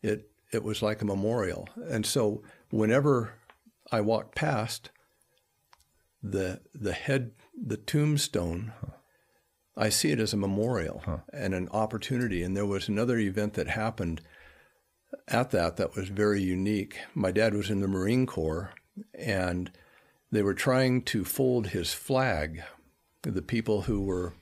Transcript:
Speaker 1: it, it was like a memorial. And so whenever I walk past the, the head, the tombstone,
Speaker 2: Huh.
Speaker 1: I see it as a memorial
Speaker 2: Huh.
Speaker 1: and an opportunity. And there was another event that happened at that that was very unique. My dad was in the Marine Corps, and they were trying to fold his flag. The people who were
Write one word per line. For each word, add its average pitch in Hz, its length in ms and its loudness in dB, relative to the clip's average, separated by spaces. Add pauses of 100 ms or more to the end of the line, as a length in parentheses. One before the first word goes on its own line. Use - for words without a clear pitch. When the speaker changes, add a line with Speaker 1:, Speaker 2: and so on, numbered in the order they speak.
Speaker 1:
it, 107 280 -4 (220)
it 110 120 -2
was 107 180 -2
like 107 200 0
a 110 40 -2
memorial. 98 640 0 (220)
And 113 160 0
so 110 360 2 (280)
whenever 117 640 4 (580)
I 113 100 2
walk 107 340 0
past 131 540 -2 (1300)
the, 95 400 -4 (120)
the 101 200 -4
head, 123 380 -2 (300)
the 110 160 -4
tombstone, 110 1000 0
Speaker 2:
Huh. - 120 -8 (840)
Speaker 1:
I 110 140 2
see 147 220 2
it 131 80 2
as 110 140 2
a 107 40 2
memorial 101 680 0
Speaker 2:
Huh. 78 120 -2 (160)
Speaker 1:
and 98 220 -2
an 90 160 -2
opportunity. 110 720 0
And 92 120 -2
there 101 100 0
was 101 220 -2
another 117 300 2
event 104 380 0
that - 140 -2
happened 107 520 -2 (1040)
at 120 240 0
that 85 260 2
that 92 180 -2
was 95 140 -6
very 101 340 2
unique. 95 560 0 (160)
My 95 160 2
dad 104 240 4
was 104 160 -2
in 98 100 0
the 98 60 0
Marine 98 400 2
Corps, 80 440 -2 (460)
and 90 540 -2 (600)
they 107 120 4
were 98 100 4
trying 127 500 4
to 104 220 -2
fold 123 420 0
his 90 260 -2
flag. 85 680 0 (640)
The 95 180 -2
people 110 420 0
who 104 200 0
were 90 380 -2